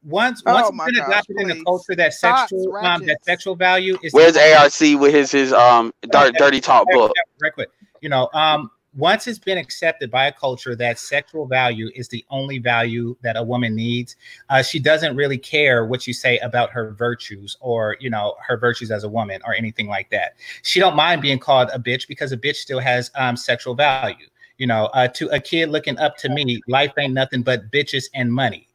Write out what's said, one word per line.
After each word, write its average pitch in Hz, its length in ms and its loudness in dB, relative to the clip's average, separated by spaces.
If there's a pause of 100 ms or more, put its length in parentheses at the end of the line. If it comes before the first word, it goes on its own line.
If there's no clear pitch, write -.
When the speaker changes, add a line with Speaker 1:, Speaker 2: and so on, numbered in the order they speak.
Speaker 1:
Once, 214 400 -2
Speaker 2:
Oh 233 60 4
Speaker 1:
once - 160 4
it's 254 80 -4
Speaker 2:
my 160 80 -10
Speaker 1:
been 240 120 -2
Speaker 2:
gosh, - 120 -2
Speaker 1:
adopted 202 320 -2
in 190 80 -4
the 165 60 -4
Speaker 2:
please. 160 100 -12
Speaker 1:
culture 180 320 -2
that 160 180 0
Speaker 2:
Thoughts, 240 380 0
Speaker 1:
sexual, 190 280 -6
um, 175 260 0
that - 20 -2
Speaker 2:
ratchets. 151 160 -4
Speaker 1:
sexual 180 320 -4
value 185 460 0
is 151 120 -8
Speaker 3:
Where's 160 200 10
Speaker 1:
the 147 60 4
Speaker 3:
A 156 140 10
R 147 160 10
C 151 240 4
with 143 180 6
his, 139 200 4
his, 135 200 2
um, 120 400 6 (100)
dir-, 139 280 4
Speaker 1:
Okay, 127 80 -4
Speaker 3:
dirty 135 220 6
talk 120 260 4
Speaker 1:
right, - 60 2
Speaker 3:
book? 117 200 4 (300)
Speaker 1:
right 156 100 -2
quick. - 180 -10 (300)
You 156 80 -10
know, 131 240 0
um, 151 380 0 (240)
once 180 320 0
it's 233 140 -10
been 185 180 -4
accepted 160 520 -6
by 135 160 0
a 143 60 -2
culture 127 440 -6
that 117 240 -4
sexual 147 440 -6
value 123 500 -2
is 127 140 -12
the 117 220 -14
only 135 280 -8
value 117 640 -4
that 113 140 -4
a 117 60 -6
woman 117 320 -4
needs, 120 400 -6 (340)
uh, 135 140 2
she 156 160 -6
doesn't 151 380 0
really 139 220 -2
care 135 460 0
what 123 220 -8
you 123 80 -8
say 123 240 0
about 120 320 -2
her 110 220 -8
virtues 104 680 -8
or, 113 380 -4
you 131 100 -10
know, 104 280 -4 (100)
her 123 100 -2
virtues 117 360 -4
as 104 100 -6
a 107 60 -8
woman 104 360 -6
or 113 100 -6
anything 107 340 -6
like 98 220 -8
that. 98 260 -6 (260)
She - 160 -2
don't 185 160 2
mind 156 260 2
being 139 200 -2
called 131 340 2
a 123 60 -8
bitch 123 260 -6
because 143 240 -10
a 135 80 -6
bitch 143 180 -6
still 131 220 -10
has, 123 380 -2
um, 127 200 -2
sexual 123 380 -6
value. 131 540 -2 (280)
You 131 120 -4
know, 110 260 0
uh, 127 140 2
to - 200 -8
a 143 120 -2
kid 165 280 -4
looking 147 300 -4
up 147 200 -2
to 151 120 -8
me, 135 380 -4
life 139 280 0
ain't 143 160 -4
nothing 131 300 -4
but 117 280 -4
bitches 143 340 -4 (100)
and 123 180 -4
money. 120 420 -4